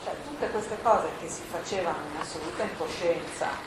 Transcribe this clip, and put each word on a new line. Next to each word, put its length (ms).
Cioè, 100
tutte 220
queste 320
cose 260
che 80
si 220
facevano 480
in 100
assoluta 420
incoscienza 840